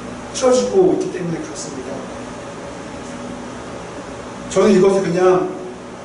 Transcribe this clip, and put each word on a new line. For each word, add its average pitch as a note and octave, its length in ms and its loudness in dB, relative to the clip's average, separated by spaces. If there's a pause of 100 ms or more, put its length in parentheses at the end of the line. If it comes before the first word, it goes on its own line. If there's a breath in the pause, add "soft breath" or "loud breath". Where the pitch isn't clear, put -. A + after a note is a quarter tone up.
(340)
쓰러지고 G3 600 4
있기 - 200 -2
때문에 E3+ 260 -4
그렇습니다. - 500 -10 (2500)
저는 G3+ 220 6
이것을 F#3+ 320 8
그냥 E3+ 460 4 (560)